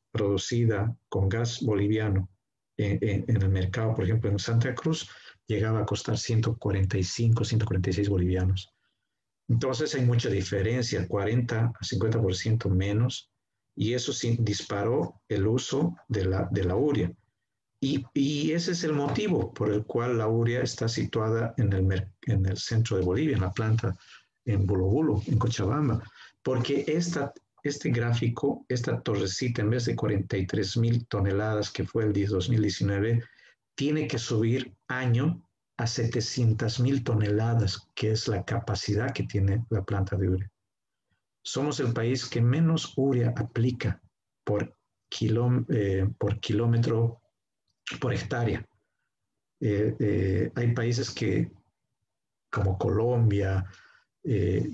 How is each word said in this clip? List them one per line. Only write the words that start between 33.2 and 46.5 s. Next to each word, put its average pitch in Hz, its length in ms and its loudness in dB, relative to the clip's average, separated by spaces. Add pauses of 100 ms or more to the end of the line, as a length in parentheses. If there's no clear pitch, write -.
tiene 147 320 0
que 123 120 -4
subir 117 580 0 (120)
año 127 540 0 (380)
a 120 60 0
setecientas 117 920 0
mil 127 240 2
toneladas, 110 920 0
que 107 160 -2
es 110 180 -2
la 98 160 -2
capacidad 110 720 -2
que 120 100 -4
tiene 101 460 0
la 104 120 0
planta 95 340 -2
de 92 120 0
urea. 92 220 -2 (920)
Somos 139 380 -2
el 120 120 0
país 117 360 -2
que 117 140 0
menos 156 540 2
urea 123 380 2
aplica 117 640 -2 (460)
por - 320 -2 (320)
kiló-, 120 640 0
eh, 98 360 2 (120)
por 104 200 -2
kilómetro, 117 840 0 (760)